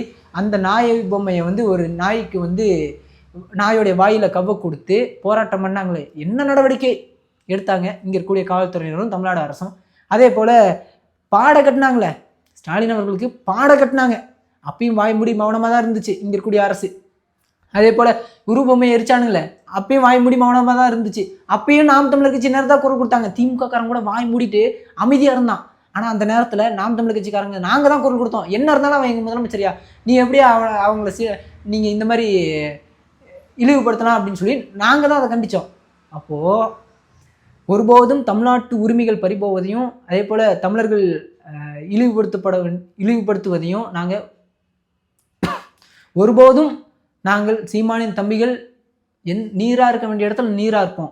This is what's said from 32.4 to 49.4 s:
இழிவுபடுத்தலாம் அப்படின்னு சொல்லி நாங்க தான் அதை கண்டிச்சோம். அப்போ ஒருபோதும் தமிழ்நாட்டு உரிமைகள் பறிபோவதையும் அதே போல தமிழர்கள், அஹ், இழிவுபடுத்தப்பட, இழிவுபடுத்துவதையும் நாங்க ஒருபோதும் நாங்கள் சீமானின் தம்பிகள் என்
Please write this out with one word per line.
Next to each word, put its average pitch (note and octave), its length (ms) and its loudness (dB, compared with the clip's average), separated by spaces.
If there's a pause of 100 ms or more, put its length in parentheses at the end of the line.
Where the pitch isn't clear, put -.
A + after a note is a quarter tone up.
இழிவுபடுத்தலாம் A#3 600 2
அப்படின்னு G3 240 -6
சொல்லி G3+ 120 0 (220)
நாங்க A#3+ 300 2
தான் C#4+ 140 2
அதை B3+ 100 0
கண்டிச்சோம். A3 360 -4 (460)
அப்போ D3+ 260 -12 (1300)
ஒருபோதும் A#3+ 540 4
தமிழ்நாட்டு A#3+ 560 0
உரிமைகள் A3 440 0
பறிபோவதையும் G3 640 -4 (180)
அதே F3+ 200 -2
போல G#3+ 160 -2 (160)
தமிழர்கள், G#3 460 0 (420)
அஹ், D3 440 -16
இழிவுபடுத்தப்பட, G#3 640 0 (420)
இழிவுபடுத்துவதையும் G3 920 -2
நாங்க F3 220 -6 (2000)
ஒருபோதும் B3+ 560 6 (540)
நாங்கள் G#3 400 0
சீமானின் A3 520 -4
தம்பிகள் A3 360 -2 (720)
என் G3 280 -6